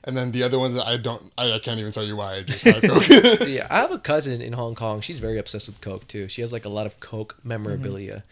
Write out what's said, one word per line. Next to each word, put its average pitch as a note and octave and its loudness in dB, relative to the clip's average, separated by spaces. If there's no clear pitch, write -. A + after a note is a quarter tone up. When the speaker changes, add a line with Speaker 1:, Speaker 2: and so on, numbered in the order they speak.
Speaker 1:
And C3 -6
then B2 -2
the B2 -2
other B2+ 2
ones B2+ 0
that B2+ -2
I A#2 0
don't, A#2 -8
I, A#2+ -2
I A2+ -2
can't A#2 -6
even G#2+ -6
tell G#2+ -6
you G#2 -6
why. G2 -6
I G2 -8
just G2 -6
have - 8
Coke. - 4
<laughs> A#3+ 10
Speaker 2:
Yeah, C3 -4
I E3 2
have D4+ -2
a F#4 -6
cousin C#3 -2
in A#2 -8
Hong A#2 -6
Kong. G#2+ -4
She's D#3+ -10
very A2+ -4
obsessed G2+ -8
with G2+ -18
Coke F#2+ -10
too. G2 -10
She - -10
has, A#2 -6
like, A2+ -10
a G#2 -10
lot G#2 -4
of G2+ -12
Coke - -12
memorabilia. G#2 -8